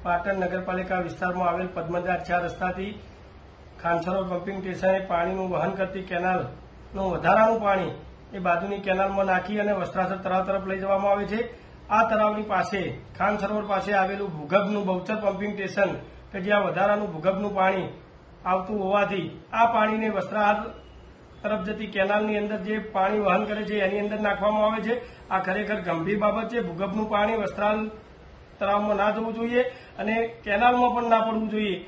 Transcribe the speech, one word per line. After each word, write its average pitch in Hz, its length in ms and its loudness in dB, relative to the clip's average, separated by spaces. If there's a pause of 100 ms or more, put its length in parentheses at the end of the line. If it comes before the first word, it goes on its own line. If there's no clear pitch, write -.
પાટણ 190 360 0
નગરપાલિકા 185 640 -2
વિસ્તારમાં 180 440 -2
આવેલ 180 260 -2
પદ્મનાથ 175 520 -2
ચાર 175 160 0
રસ્તાથી 185 480 -4 (880)
ખાનસરોવર 180 500 0
પમ્પિંગ 185 320 -6
સ્ટેશને 190 480 2
પાણીનું 185 440 0
વહન 170 260 0
કરતી 190 320 -4
કેનાલનું 185 1000 -4
વધારાનું 220 520 6
પાણી 190 280 2 (400)
એ 202 60 -8
બાજુની 180 400 0
કેનાલમાં 196 520 2
નાખી 185 280 0
અને 208 140 2
વસ્ત્રાસર 185 500 -2
તળાવ 190 240 0
તરફ 190 220 -2
લઈ 190 140 -2
જવામાં 196 300 4
આવે 202 180 0
છે. 214 80 -2 (500)
આ 214 200 4
તળાવની 214 440 2
પાસે, 185 280 0 (360)
ખાન 202 200 2
સરોવર 202 340 -2
પાસે 190 220 -2
આવેલું 196 440 0
ભૂગર્ભનું 190 520 0
બહુચર 185 320 -2
પમ્પિંગ 202 320 0
સ્ટેશન 190 380 0 (400)
કે 202 140 -8
જ્યાં 208 220 4
વધારાનું 196 460 0
ભૂગર્ભનું 185 460 0
પાણી 185 280 2 (580)
આવતું 190 380 0
હોવાથી 196 440 2 (320)
આ 233 160 8
પાણીને 220 420 2
વસ્ત્રાસર 208 420 2 (840)
તરફ 202 260 -2
જતી 214 280 -6
કેનાલની 208 460 2
અંદર 208 240 -4
જે 214 100 -2 (180)
પાણી 202 340 2
વહન 190 220 4
કરે 214 200 -4
છે 208 60 -2 (100)
એની 202 200 0
અંદર 208 220 -4
નાખવામાં 214 400 2
આવે 220 200 0
છે. 233 60 2 (400)
આ 190 120 0
ખરેખર 202 420 -2
ગંભીર 170 360 0
બાબત 214 280 2
છે. 226 160 -2
ભૂગર્ભનું 196 420 -4
પાણી 214 340 2
વસ્ત્રાલ 208 360 0 (800)
તળાવમાં 208 420 2
ના 214 140 4
જવું 226 200 -4
જોઈએ 233 260 0 (360)
અને 214 180 0 (300)
કેનાલમાં 240 500 4
પણ 233 160 0
ના 226 140 6
પડવું 220 260 -2
જોઈએ. 208 240 -2 (120)